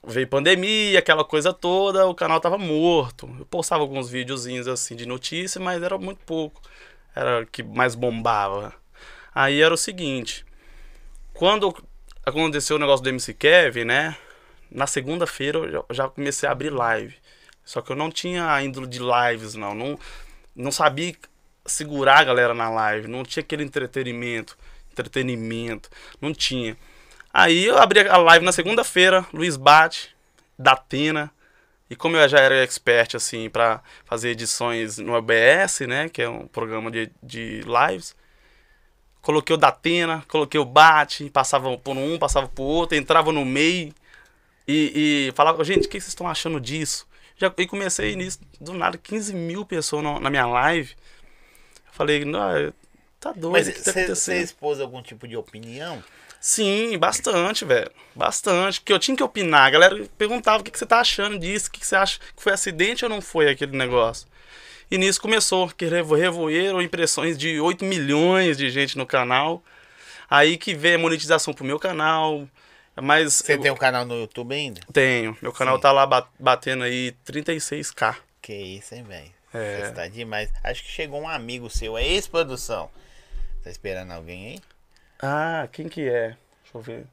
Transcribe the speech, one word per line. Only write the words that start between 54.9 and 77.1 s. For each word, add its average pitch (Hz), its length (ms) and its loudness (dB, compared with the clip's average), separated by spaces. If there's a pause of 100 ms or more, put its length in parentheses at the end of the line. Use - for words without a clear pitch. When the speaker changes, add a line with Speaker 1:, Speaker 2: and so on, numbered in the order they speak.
Speaker 2:
tipo 120 260 -20
de 113 80 -14
opinião? 117 640 -12 (380)
Speaker 1:
Sim, 214 600 0
bastante, 190 640 0
velho. 123 240 2 (240)
Bastante. 185 680 0
Que - 120 0
eu 185 60 4
tinha 262 180 -2
que 277 60 0
opinar. 160 420 6
A 135 60 6
galera 190 340 6 (120)
perguntava, 220 440 0
"O - 20 -14
que 202 80 -12
que - 80 -12
cê 240 60 -6
tá 226 140 4
achando 208 400 0
disso? 190 280 -4
O - 40 -10
que - 80 -18
que - 80 -10
cê 202 80 -2
acha 190 240 0 (160)
que - 60 -20
foi 196 120 2
acidente 196 500 -2
ou 233 60 -2
não 208 120 -4
foi 156 280 2
aquele 139 260 -4
negócio?" 123 520 0 (640)
E 185 80 -2
nisso 190 220 2
começou, 208 500 0
que 175 180 -8
revo-, 160 280 0
revoeram 175 640 0
impressões 165 560 -2
de 151 220 -4
oito 180 240 -2
milhões 170 720 2
de 139 120 -2
gente 135 280 -2
no 131 100 -4
canal. 135 540 0 (680)
Aí 151 280 6
que 185 180 -6
veio 165 200 4
a 165 40 2
monetização 160 540 0
pro 135 120 -10
meu 143 140 -4
canal. 156 680 -2 (500)
Mas 147 360 2
Speaker 2:
Cê - 220 0
Speaker 1:
eu 143 40 -6
Speaker 2:
tem 147 120 2
um 131 40 -4
canal 127 300 0
no 120 160 -8
YouTube 120 340 -10
ainda? 139 240 -8 (140)
Speaker 1:
Tenho. 120 480 2
Meu 120 100 -8
canal 131 240 0
Speaker 2:
Sim. 127 60 -4
Speaker 1:
tá 139 100 6
lá 135 140 6
ba-, 123 240 2 (100)
batendo 131 440 0
aí 123 280 -4 (140)